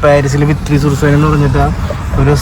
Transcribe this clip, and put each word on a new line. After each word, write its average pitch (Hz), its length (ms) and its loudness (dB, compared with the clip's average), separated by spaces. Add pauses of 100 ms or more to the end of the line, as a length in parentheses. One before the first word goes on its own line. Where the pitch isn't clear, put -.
പാരീസിൽ 143 480 2
വിത്രി 147 320 -2
സുർസൈൻ 147 340 0
എന്ന് 151 120 2
പറഞ്ഞിട്ട് 143 340 0 (580)
ഒരു 143 200 2